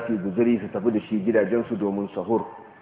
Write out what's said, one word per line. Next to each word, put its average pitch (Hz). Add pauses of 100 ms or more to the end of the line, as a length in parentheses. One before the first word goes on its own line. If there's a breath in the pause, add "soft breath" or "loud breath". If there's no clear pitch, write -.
su 117
yi 104
guzuri 110
su 101
tafi 110
da 104
shi 107
gidajensu 110
domin 101
sahur, 101 (360)